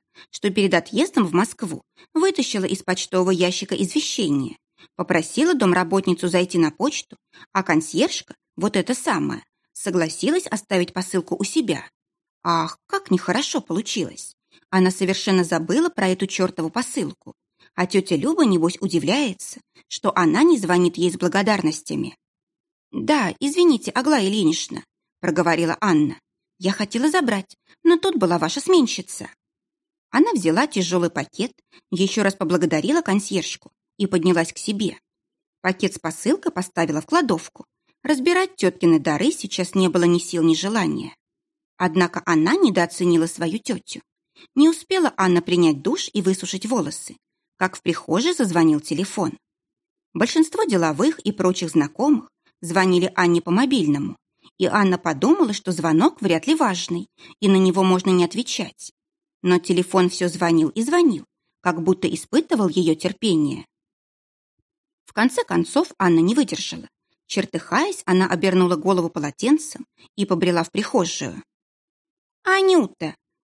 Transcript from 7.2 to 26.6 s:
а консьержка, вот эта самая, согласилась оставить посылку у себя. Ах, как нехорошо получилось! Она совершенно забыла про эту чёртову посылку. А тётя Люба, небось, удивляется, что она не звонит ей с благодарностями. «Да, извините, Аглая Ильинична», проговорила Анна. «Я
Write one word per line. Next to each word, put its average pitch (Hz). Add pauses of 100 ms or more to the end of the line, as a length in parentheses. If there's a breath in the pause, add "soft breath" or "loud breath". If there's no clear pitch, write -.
а 190
консьержка, 285 (220)
вот 202
эта 196
самая, 156 (280)
согласилась 185
оставить 185
посылку 185
у 202
себя. 196 (540)
Ах, 165
как 392
нехорошо 214
получилось! - (340 soft breath)
Она 185
совершенно 185
забыла 175
про 196
эту 185
чёртову 180
посылку. - (400 soft breath)
А 180
тётя 185
Люба, 311
небось, 175
удивляется, 185 (280 soft breath)
что -
она 175
не 330
звонит 180
ей 175
с 180
благодарностями. 180 (760)
«Да, 269
извините, 302
Аглая 254
Ильинична», 190 (360)
проговорила 170
Анна. 156 (400)
«Я 185